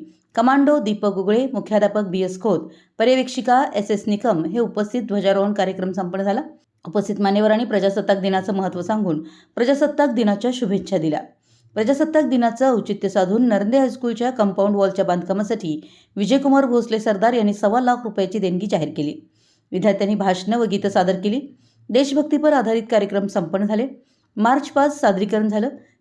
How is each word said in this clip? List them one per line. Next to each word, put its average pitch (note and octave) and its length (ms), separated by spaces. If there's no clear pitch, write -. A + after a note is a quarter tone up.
कमांडो C#4 440
दीपक G#3 380
उगळे, G#3+ 360
मुख्याध्यापक G#3 480
बी F#3 200
एस F#3 200
खोत, F#3+ 180
पर्यवेक्षिका B3+ 680
एस G#3 160
एस G#3 160
निकम G3+ 380
हे F#3+ 140
उपस्थित. A3 420
ध्वजारोहण G3 520
कार्यक्रम F#3+ 380
संपन्न F#3 320
झाला. G3+ 180
उपस्थित G3+ 340
मान्यवरांनी G#3+ 440
प्रजासत्ताक G3 520
दिनाचं F#3+ 360
महत्त्व F#3 280
सांगून F#3+ 420
प्रजासत्ताक C#4+ 540
दिनाच्या A3 440
शुभेच्छा G3 440
दिल्या. D#3+ 220
प्रजासत्ताक D4 500
दिनाचं B3 500
औचित्य G3+ 360
साधून G#3 380
नरंदे G#3 300
हायस्कूलच्या A#3+ 520
कंपाऊंड G3+ 460
वॉलच्या G3 300
बांधकामासाठी F3+ 840
विजयकुमार C4+ 500
भोसले A3+ 340
सरदार A3 340
यांनी G#3 200
सव्वा G#3+ 280
लाख B3 220
रुपयाची G#3 360
देणगी F3+ 260
जाहीर E3+ 320
केली. D3+ 160
विद्यार्थ्यांनी G3 440
भाषणं F#3+ 420
व A#3+ 60
गीतं G3 260
सादर F#3+ 240
केली. G#3+ 180
देशभक्तीपर D4 640
आधारित A3+ 380
कार्यक्रम G3+ 360
संपन्न F#3+ 380
झाले. G#3+ 220
मार्च C4 340
पाच C#4+ 300
सादरीकरण G#3+ 480
झालं. G#3+ 220